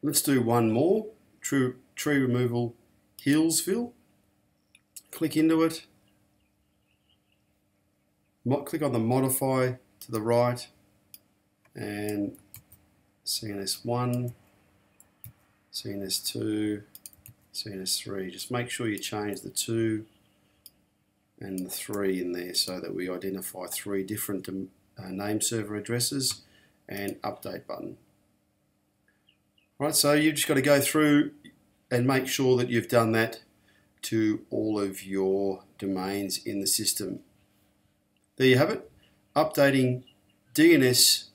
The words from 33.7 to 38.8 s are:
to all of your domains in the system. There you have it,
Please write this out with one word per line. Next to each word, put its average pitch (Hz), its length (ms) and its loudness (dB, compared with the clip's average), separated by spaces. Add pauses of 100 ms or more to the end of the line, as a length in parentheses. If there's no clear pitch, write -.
to 110 460 0
all 107 300 -2
of 98 240 -4
your 95 600 0 (120)
domains 98 680 -4
in 101 140 -4
the 95 80 -2
system. 98 500 -2 (1160)
There 131 100 4
you 127 120 8
have 151 120 4
it, - 180 -6 (460)